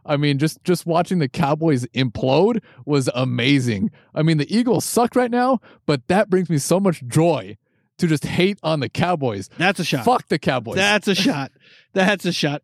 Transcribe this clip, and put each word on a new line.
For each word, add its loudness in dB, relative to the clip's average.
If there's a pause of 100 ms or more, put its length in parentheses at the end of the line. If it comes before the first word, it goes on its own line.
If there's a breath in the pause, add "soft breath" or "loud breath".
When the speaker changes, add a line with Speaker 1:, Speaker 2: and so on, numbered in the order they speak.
Speaker 1:
I -2
mean, 0
just, -2
just -2
watching 0
the 0
Cowboys 0
implode 2 (240 loud breath)
was 0
amazing. 0 (240 soft breath)
I -2
mean, 2
the -2
Eagles 0
suck 0
right 0
now, 0 (280 soft breath)
but -2
that 2
brings 0
me 2
so 2
much 0
joy 0 (400)
to -2
just 0
hate 0
on -2
the -4
Cowboys. -4
Speaker 2:
That's 0
a -2
shot. -2
Speaker 1:
Fuck 0
the -2
Cowboys. -2
Speaker 2:
That's 0
a 2
shot. -2 (420 soft breath)
That's 0
a -2
shot. -2